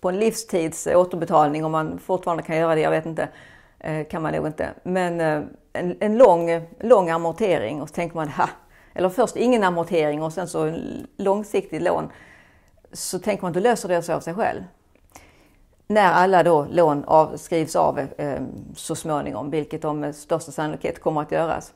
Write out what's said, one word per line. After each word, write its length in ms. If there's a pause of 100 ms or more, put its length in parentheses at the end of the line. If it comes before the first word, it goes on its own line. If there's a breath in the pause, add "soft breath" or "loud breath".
på 80
en 100
livstids 680
återbetalning, 800
om 80
man 260
fortfarande 440
kan 140
göra 180
det, 60
jag 100
vet 160
inte. 220 (500 loud breath)
Eh, 280
kan 160
man 100
nog 140
inte. 220 (140)
Men, 380
eh, 220 (300)
en, 280
en 180
lång, 480 (140)
lång 300
amortering, 720
och 60
så 60
tänker 220
man, 120
"Ha." 200 (460 soft breath)
Eller 140
först 280
ingen 280
amortering 580
och 100
sen 160
så 140
en 440 (100)
långsiktig 640
lån. 300 (800 loud breath)
Så 260
tänker 240
man, 100
"Då 80
löser 280
det 140
sig 120
av 60
sig 140
själv." 280 (1200 soft breath)
När 260
alla 300
då 280
lån 340
av, 320
skrivs 400
av, 220
eh, 440 (340)
så 180
småningom, 560
vilket 320
de 180
med 160
största 360
sannolikhet 480
kommer 220
att 100
göras, 440